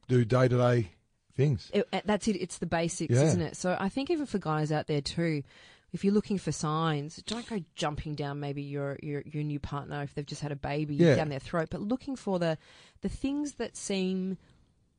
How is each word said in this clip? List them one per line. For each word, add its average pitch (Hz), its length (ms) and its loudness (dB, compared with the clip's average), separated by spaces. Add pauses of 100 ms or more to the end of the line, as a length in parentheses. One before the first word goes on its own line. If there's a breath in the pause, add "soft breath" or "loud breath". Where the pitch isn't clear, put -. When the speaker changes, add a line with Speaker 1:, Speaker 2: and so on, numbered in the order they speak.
Speaker 1:
do 127 160 6
day-to-day 123 680 4 (440)
things. 135 380 2
Speaker 2:
It, 202 180 2
uh, 190 140 0
that's 208 220 2
it. 202 100 2
It's - 220 -6
the 185 60 -4
basics, 165 480 0
Speaker 1:
Yeah. 127 100 6
Speaker 2:
isn't 170 180 4
it? - 160 -4
So 180 220 0
I 196 100 -2
think 269 200 -2
even 311 160 0
for - 140 -4
guys 156 320 0
out 151 160 0
there 147 140 0
too, 160 420 -2 (480 loud breath)
if - 120 -6
you're 202 100 4
looking 208 240 2
for 165 140 -2
signs, 156 760 -2
don't 226 220 -6
go 220 140 -4 (140)
jumping 151 400 -4
down 143 240 -4
maybe 143 220 -6
your, 143 420 -4
your, 143 220 -4
your 151 180 -6
new 147 160 -2
partner 143 440 -6
if 143 120 -8
they've 147 100 -6
just - 160 -10
had 147 100 -4
a 143 40 -4
baby 147 400 -4
Speaker 1:
Yeah. 160 200 8
Speaker 2:
down 156 140 0
their 139 100 -4
throat, 160 320 -2
but 160 100 -6
looking 254 340 -2
for 190 240 -2
the, 165 180 0 (440 loud breath)
the 202 80 -4
things 285 460 -4
that - 200 -8
seem 190 640 -2 (600 soft breath)